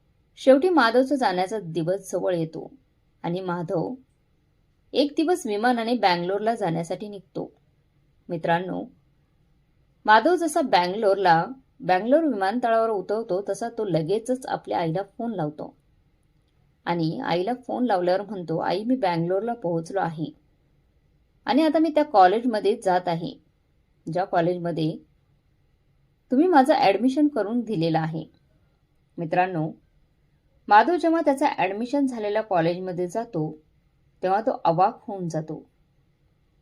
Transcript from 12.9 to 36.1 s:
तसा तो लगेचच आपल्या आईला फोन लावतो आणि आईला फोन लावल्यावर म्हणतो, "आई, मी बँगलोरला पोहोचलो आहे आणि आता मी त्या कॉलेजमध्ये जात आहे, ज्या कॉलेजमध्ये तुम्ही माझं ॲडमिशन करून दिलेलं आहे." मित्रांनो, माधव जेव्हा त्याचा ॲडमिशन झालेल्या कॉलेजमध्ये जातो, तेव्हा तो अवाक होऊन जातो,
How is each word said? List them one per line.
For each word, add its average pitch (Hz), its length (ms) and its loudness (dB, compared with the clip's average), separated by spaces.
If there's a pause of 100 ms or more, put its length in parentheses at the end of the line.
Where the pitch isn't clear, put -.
तसा 214 200 -6
तो 226 160 -6
लगेचच 202 600 -2
आपल्या 190 340 -6
आईला 170 240 -2 (140)
फोन 233 160 -6
लावतो 151 420 -8 (1080)
आणि 170 340 -2
आईला 185 340 -2 (140)
फोन 240 180 -2
लावल्यावर 185 360 0
म्हणतो, 185 360 -6
"आई, 180 260 -4
मी 247 120 0
बँगलोरला 185 580 -2
पोहोचलो 175 460 -4
आहे 165 260 -4 (1200)
आणि 254 160 2
आता 320 160 2
मी 320 100 2
त्या 302 160 2
कॉलेजमध्ये 214 800 4
जात 180 240 0
आहे, 170 260 -4 (760)
ज्या 175 180 -2
कॉलेजमध्ये 170 720 -2 (1300)
तुम्ही 277 160 4
माझं 302 260 6
ॲडमिशन 254 540 2
करून 240 340 -2
दिलेलं 165 380 0
आहे." 160 240 -6 (920)
मित्रांनो, 175 520 -2 (960)
माधव 233 280 6
जेव्हा 330 260 2
त्याचा 285 260 2 (100)
ॲडमिशन 240 480 -2
झालेल्या 220 360 -2
कॉलेजमध्ये 180 680 -2
जातो, 175 440 -6 (720)
तेव्हा 190 180 0
तो 233 240 -4
अवाक 185 360 2
होऊन 190 280 -10
जातो, 156 280 -8 (1040)